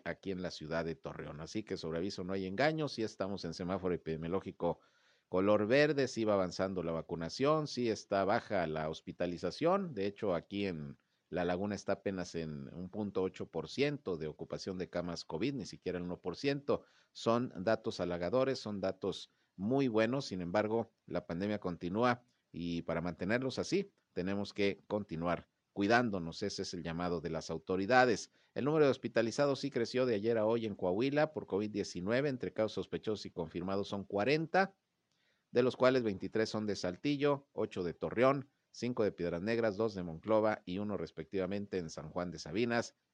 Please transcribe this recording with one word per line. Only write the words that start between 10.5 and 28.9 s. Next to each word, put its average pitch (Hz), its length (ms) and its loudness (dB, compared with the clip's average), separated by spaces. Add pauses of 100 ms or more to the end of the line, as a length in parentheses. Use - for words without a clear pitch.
en 76 300 -6 (340)
La 87 160 0
Laguna 95 280 0
está - 180 -2
apenas 95 420 -4
en 78 400 -6
un 90 160 -10
punto 101 320 -2
ocho 92 240 -4
por 78 220 -6
ciento 131 500 -2
de 78 80 -4
ocupación 80 500 -8
de 87 140 -6
camas 87 340 -4
covid, 104 300 -2
ni 123 100 -6
siquiera 87 320 -6
el 87 80 -4
uno 87 160 -6
por 87 160 -6
ciento. 139 480 0 (280)
Son 120 440 2
datos 107 440 0
halagadores, 92 580 2
son 101 240 -6
datos 98 500 -4 (240)
muy 127 320 2
buenos. 113 380 2
Sin 92 160 -4
embargo, 107 500 2 (140)
la 85 200 -4
pandemia 101 320 -2
continúa 101 640 0 (300)
y 85 300 -4
para 82 180 -2
mantenerlos 101 580 -2
así 165 320 -2 (220)
tenemos 98 400 -2
que 101 340 0
continuar 85 600 -2 (240)
cuidándonos. 101 720 2
Ese 101 180 -4
es 95 140 -6
el 87 80 -6
llamado 85 400 -2
de 80 80 -4
las 80 180 -4
autoridades. 98 840 2 (220)
El 120 140 -2
número 151 180 4
de 139 60 8